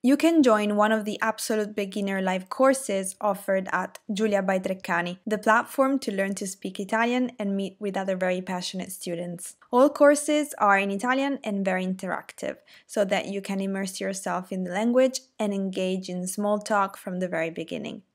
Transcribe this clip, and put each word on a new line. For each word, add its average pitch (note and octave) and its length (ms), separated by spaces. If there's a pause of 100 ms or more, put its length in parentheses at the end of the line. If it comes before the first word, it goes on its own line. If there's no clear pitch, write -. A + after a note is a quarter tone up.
You C#4 100
can D#4+ 240
join G#3 360
one G#3+ 160
of G#3+ 120
the G#3+ 160
Absolute G#3+ 540
Beginner G3 480
live F#3 260
courses G#3+ 720
offered F#3+ 520
at F#3 260 (140)
Giulia G3+ 280
by F#3+ 200
Treccani, F3+ 680
the G#3+ 100
platform C4 640
to A#3 140
learn G3 240
to G3+ 100
speak F#3+ 320
Italian A#3+ 640
and G3 160
meet G3 240
with G3+ 160
other F#3+ 200
very F#3 240
passionate F#3 520
students. F3 640 (160)
All C4 180
courses D4 680
are G3+ 200
in G3 140
Italian C4 500
and G3+ 220
very F#3 200
interactive, - 760 (280)
so G#3+ 180
that F#3+ 220
you G3 140
can G3 200
immerse G3 400
yourself F#3+ 520
in F#3 100
the F3+ 80
language A#3+ 520 (180)
and G#3 120
engage F#3+ 560
in F3+ 200
small G#3 320
talk G3+ 360
from F#3 220
the F#3 80
very E3 240
beginning. E3 520 (120)